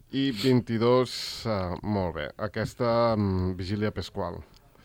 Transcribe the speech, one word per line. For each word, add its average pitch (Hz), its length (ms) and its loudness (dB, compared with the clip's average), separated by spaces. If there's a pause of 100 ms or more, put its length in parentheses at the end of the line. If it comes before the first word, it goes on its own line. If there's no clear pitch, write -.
(120)
i 135 200 -2
vint-i-dos, 120 1120 2
eh, 92 380 -2
molt 95 320 0
bé. 76 220 -4
Aquesta, 117 800 0
mm, 95 400 2
vigília 104 380 -2
pasqual. 90 480 -6 (440)